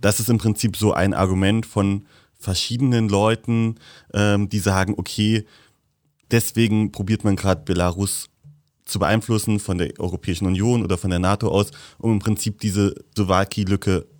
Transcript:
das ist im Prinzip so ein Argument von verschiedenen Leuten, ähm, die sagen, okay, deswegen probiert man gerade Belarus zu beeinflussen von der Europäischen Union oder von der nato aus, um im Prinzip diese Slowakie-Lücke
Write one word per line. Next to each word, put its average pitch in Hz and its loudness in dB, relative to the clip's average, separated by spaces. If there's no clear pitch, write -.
das 101 2
ist 110 -4
im 117 4
Prinzip 107 -2
so 107 2
ein 95 0
Argument 98 2
von 98 -2
verschiedenen 120 0
Leuten, 113 0
ähm, 104 2
die 104 -2
sagen, 95 0
okay, 107 -2
deswegen 110 2
probiert 104 -4
man 101 2
gerade 92 0
Belarus 90 -2
zu - -6
beeinflussen 107 0
von 92 -4
der 85 -4
Europäischen 87 -4
Union 104 2
oder 90 -2
von 92 -4
der 87 0
nato 98 0
aus, 101 0
um 113 0
im 104 2
Prinzip 107 -4
diese 101 0
Slowakie-Lücke 95 0